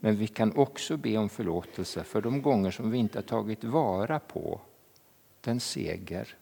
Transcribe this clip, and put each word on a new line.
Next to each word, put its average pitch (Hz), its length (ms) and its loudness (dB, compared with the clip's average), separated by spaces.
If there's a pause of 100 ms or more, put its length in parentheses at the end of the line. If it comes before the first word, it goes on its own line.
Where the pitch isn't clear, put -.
Men 107 160 4
vi 107 100 0
kan 107 300 2
också 139 400 2
be 117 200 0
om 107 120 2
förlåtelse 87 760 -4
för - 160 0
de 120 220 0
gånger 110 280 4
som 110 200 -2
vi 123 80 0
inte 113 200 0
har 104 40 -4
tagit 110 420 -2
vara 117 560 0
på - 400 -6 (800)
den 120 200 -2
seger - 800 -6